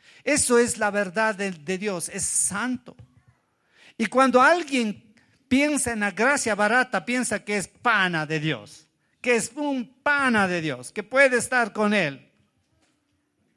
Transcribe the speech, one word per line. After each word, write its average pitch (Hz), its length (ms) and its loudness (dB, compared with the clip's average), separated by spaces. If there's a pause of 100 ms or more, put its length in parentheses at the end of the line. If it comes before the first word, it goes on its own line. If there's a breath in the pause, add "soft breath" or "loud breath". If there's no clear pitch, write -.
(240 soft breath)
Eso 262 340 2
es 240 200 2
la 214 140 -2
verdad 202 440 -2
de, 196 160 -6
de 165 260 -6
Dios, 185 320 -6
es 185 140 -8
santo. - 720 -4 (1000 soft breath)
Y 226 100 -2
cuando 254 340 4
alguien 277 720 0 (340 soft breath)
piensa 269 460 0
en 220 80 -6
la 202 100 0
gracia 226 440 0
barata, 208 500 0
piensa 240 380 -4
que 208 140 -4
es 180 100 -6
pana 185 580 0
de 156 140 -4
Dios, 135 480 -8 (340)
que 240 140 2
es - 200 -2
un 285 460 -6
pana 262 460 2
de 175 140 -2
Dios, 127 300 -8
que - 120 -10
puede 254 340 4
estar 233 360 -2
con 208 200 0
Él. 147 380 -2 (1300)